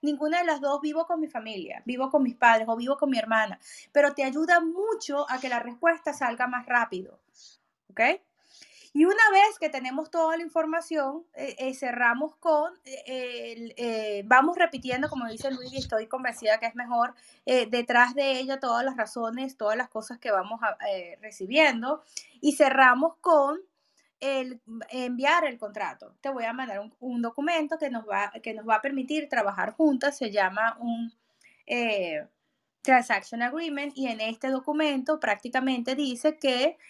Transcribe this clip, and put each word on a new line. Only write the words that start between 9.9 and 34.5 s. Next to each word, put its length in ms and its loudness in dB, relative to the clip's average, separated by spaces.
toda 260 0
la 60 -6
información, 920 -2
eh, 240 -10
eh, 160 -4
cerramos 600 0
con, 380 2
eh, 680 -10
el, 240 -12
eh, 500 -4
vamos 300 6
repitiendo, 540 0
como 180 -6
dice 220 -6
Luigi, 280 -8
estoy 300 -4
convencida 520 -2
que 80 -4
es 80 -8
mejor, 400 -2
eh, 180 4
detrás 480 4
de 260 0
ella 200 -4
todas 260 0
las 100 -2
razones, 600 -6
todas 200 -2
las 120 -4
cosas 300 -10
que 100 -8
vamos 320 -2
a, 160 -2
eh, 300 -8
recibiendo, 840 0
y 120 2
cerramos 680 6
con 400 4
el 420 -4
enviar 540 0
el 120 -4
contrato. 640 -8
Te 80 -4
voy 140 -4
a 100 -4
mandar 260 -8
un, 200 -14
un 240 -4
documento 560 -2
que 100 -4
nos 180 -8
va, 240 -2
que 100 -8
nos 120 -12
va 100 4
a 60 0
permitir 460 -4
trabajar 460 -2
juntas, 440 2
se 120 -4
llama 500 0
un, 320 -6
eh, 640 -2
Transaction 580 2
Agreement, 560 -4
y 100 -4
en 140 -6
este 280 -4
documento 680 0